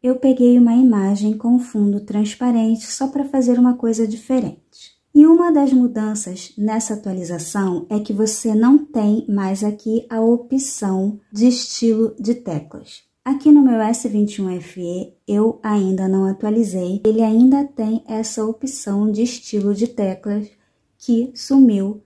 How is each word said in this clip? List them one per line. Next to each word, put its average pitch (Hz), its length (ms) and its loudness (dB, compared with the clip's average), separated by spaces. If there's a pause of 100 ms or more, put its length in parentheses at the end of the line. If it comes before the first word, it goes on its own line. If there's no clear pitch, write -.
Eu 254 140 0
peguei 254 420 4
uma 240 140 4
imagem 214 640 2
com 233 220 0
fundo 208 420 -2
transparente 220 880 -2
só - 220 -6
pra 277 180 -4
fazer 247 320 0
uma 247 160 4
coisa 226 340 -2
diferente. - 920 -8 (120)
E 294 120 10
uma 330 260 4
das 277 220 2
mudanças 214 800 -2
nessa 220 380 -4
atualização 180 960 -6
é 208 100 -2
que 208 140 -6
você 214 400 -2
não 240 240 6
tem 220 500 -2
mais 196 340 -4
aqui 214 460 -4
a 226 140 -6
opção 226 960 -2 (100)
de 214 160 0
estilo 226 720 0
de 220 160 -4
teclas. - 680 -12 (200)
Aqui 285 300 2
no 294 80 10
meu 247 180 4
S 226 300 -2
vinte 208 280 -2
e 202 60 -6
um 190 60 -4
F 180 320 -10
E, 180 320 -8 (160)
eu 214 340 0
ainda 190 460 -2
não 190 160 0
atualizei, 196 800 -4
ele 220 180 2
ainda 247 400 4
tem 226 460 -6
essa 220 340 -6
opção 214 720 -4
de 208 100 -2
estilo 208 520 -4
de 214 120 -2
teclas 208 640 -6 (480)
que 240 380 -2
sumiu 214 720 2